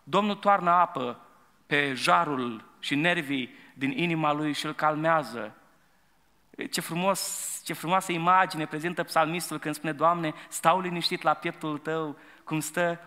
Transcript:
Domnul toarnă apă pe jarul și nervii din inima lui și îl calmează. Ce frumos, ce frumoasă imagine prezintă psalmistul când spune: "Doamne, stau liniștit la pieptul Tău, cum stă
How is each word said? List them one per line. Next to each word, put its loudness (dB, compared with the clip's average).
Domnul 0
toarnă 2
apă 2
pe 0
jarul 0
și -4
nervii 0
din -4
inima 0
lui -2
și -6
îl -6
calmează. 0
Ce -4
frumos, -2
ce -6
frumoasă 0
imagine 2
prezintă -4
psalmistul 0
când -6
spune: -4
"Doamne, 2
stau 2
liniștit -2
la 4
pieptul -6
Tău, -6
cum -2
stă -2